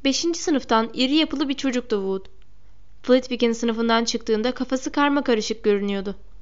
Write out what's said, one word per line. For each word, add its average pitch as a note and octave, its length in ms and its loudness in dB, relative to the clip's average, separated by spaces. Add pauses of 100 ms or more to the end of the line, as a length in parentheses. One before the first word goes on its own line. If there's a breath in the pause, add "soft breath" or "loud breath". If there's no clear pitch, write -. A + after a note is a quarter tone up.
Beşinci D#4+ 360 0
sınıftan A#3+ 540 2
iri C4 220 2
yapılı D4+ 340 0
bir C#4 40 0
çocuktu B3 420 -2
Wood. F#3+ 300 -2 (760)
Flitwick'in B3 500 4
sınıfından A#3 520 2
çıktığında A3+ 460 0
kafası C4 400 -4
karmakarışık B3+ 720 2
görünüyordu. G3+ 520 0 (260)